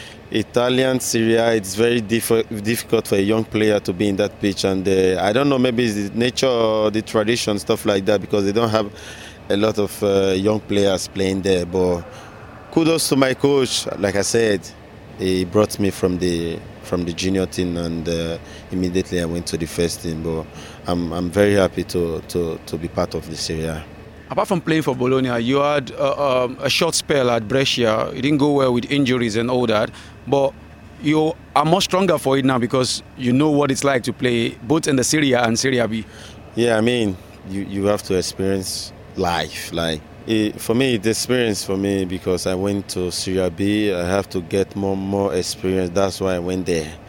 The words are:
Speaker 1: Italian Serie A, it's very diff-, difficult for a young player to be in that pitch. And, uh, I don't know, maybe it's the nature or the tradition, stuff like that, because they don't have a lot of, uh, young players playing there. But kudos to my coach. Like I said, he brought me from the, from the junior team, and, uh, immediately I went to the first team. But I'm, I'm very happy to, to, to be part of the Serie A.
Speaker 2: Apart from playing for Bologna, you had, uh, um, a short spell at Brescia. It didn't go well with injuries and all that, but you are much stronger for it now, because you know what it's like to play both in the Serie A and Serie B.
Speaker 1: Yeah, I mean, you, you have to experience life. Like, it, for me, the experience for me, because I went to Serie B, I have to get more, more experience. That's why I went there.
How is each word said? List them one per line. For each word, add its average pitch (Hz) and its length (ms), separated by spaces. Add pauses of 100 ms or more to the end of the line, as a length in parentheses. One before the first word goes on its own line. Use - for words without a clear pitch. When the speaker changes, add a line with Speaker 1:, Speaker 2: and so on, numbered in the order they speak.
(300)
Speaker 1:
Italian 123 680
Serie 113 360
A, 117 180
it's 98 200
very 117 260
diff-, 113 480 (140)
difficult 113 460
for 107 80
a 98 40
young 107 240
player 107 360
to 98 120
be 98 160
in 98 80
that 101 240
pitch. 98 240
And, 95 240
uh, 92 340
I 101 100
don't 139 180
know, 135 80
maybe 123 260
it's 104 260
the 101 80
nature 123 300
or 110 420
the 107 120
tradition, 107 560
stuff 110 260
like 98 220
that, 104 140
because 98 240
they 101 80
don't 113 180
have 107 200 (580)
a 104 80
lot 104 220
of, 101 240
uh, 98 340
young 101 240
players 98 480
playing 95 320
there. 92 240
But 87 380 (680)
kudos 160 360
to 139 80
my 131 160
coach. 139 540 (100)
Like 95 200
I 101 60
said, 107 460 (500)
he 92 280
brought 104 320
me 101 120
from 92 280
the, 85 400 (240)
from 90 220
the 85 80
junior 92 340
team, 87 320
and, 82 280
uh, 82 320 (320)
immediately 92 500
I 87 40
went 85 220
to - 100
the 85 100
first - 360
team. 80 220
But 80 220 (420)
I'm, 87 240
I'm 87 180
very 101 240
happy 92 300
to, 85 380
to, 82 440
to - 100
be 82 120
part 87 260
of 80 160
the 80 60
Serie 80 300
A. 78 180 (460)
Speaker 2:
Apart 143 180
from 180 120
playing 160 220
for 135 140
Bologna, 127 440
you 127 180
had, 143 340
uh, 135 520
um, 123 160
a 139 80
short 165 280
spell 135 340
at 113 160
Brescia. 120 680
It - 80
didn't 147 160
go 147 140
well 135 220
with 120 160
injuries 123 460
and 117 120
all 123 180
that, 110 260 (340)
but 139 260 (480)
you 156 340 (200)
are 147 100
much 170 200
stronger 180 340
for 135 180
it 135 80
now, 131 140
because 120 460 (120)
you 123 160
know 147 180
what 143 200
it's 135 140
like 139 180
to - 100
play 120 380 (140)
both 147 240
in 131 80
the 123 80
Serie 143 280
A 120 100
and 113 140
Serie 127 300
B. 110 180 (520)
Speaker 1:
Yeah, 117 200
I 107 40
mean, 110 360 (320)
you, 98 140
you 98 220
have 104 200
to 95 120
experience 95 760 (240)
life. 85 560
Like, 80 300 (240)
it, 107 340
for - 140
me, 127 240
the 104 120
experience 117 540
for 95 120
me, 98 280
because 90 420
I 92 80
went 98 360
to 90 200
Serie 92 400
B, 101 420
I 87 140
have 95 240
to 95 100
get 95 360
more, 98 200
more 98 380
experience. 92 560
That's 95 300
why 95 140
I 90 40
went 90 280
there. 80 260 (160)